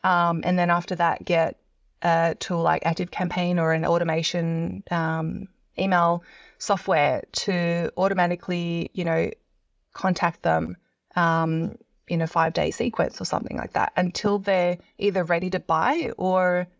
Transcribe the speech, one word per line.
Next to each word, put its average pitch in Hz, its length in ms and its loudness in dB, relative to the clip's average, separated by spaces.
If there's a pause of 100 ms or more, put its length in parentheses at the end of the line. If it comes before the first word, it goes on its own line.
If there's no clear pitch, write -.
Um, 170 400 2
and 180 140 2
then 175 120 2
after 175 260 0
that, 165 300 0
get 165 340 0 (420)
a 165 380 2
tool 170 220 -4
like 160 220 2
ActiveCampaign 180 760 -2
or 160 140 2
an 160 120 0
automation, 165 1040 -2
um, 165 560 -4 (300)
email 175 460 2 (360)
software 156 720 2
to 170 640 0
automatically, 175 960 0
you 180 100 -4
know, 165 260 0 (640)
contact - 500 -2
them, 165 340 0 (380)
um, 165 600 0 (320)
in 165 140 0
a 165 60 0
five-day 165 420 0
sequence - 500 -2
or 190 60 -8
something - 320 -4
like - 160 -6
that - 240 0
until 190 400 0
they're 180 400 2 (220)
either 185 240 0
ready 175 260 0
to 180 100 -2
buy 214 580 0
or 180 500 2 (120)